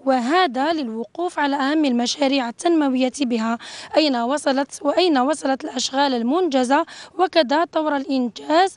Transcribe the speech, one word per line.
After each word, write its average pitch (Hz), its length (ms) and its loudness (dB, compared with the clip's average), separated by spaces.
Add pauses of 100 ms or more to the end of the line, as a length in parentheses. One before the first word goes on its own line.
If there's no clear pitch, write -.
وهذا 262 680 2
للوقوف 285 680 -6
على 285 180 0
أهم 294 280 2
المشاريع 254 640 0
التنموية 262 720 0
بها، 233 380 -2 (380)
أين 294 200 2
وصلت 269 680 -2
وأين 311 360 2
وصلت 269 460 0
الأشغال 269 500 -2
المنجزة، 269 720 2 (320)
وكذا 320 460 2
طور 302 320 -2
الإنجاز 285 800 0